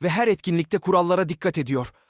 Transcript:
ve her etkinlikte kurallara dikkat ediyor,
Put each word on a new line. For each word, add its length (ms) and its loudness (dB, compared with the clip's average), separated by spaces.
ve 60 0
her 180 0
etkinlikte 500 0
kurallara 520 2
dikkat 280 -2
ediyor, 340 -4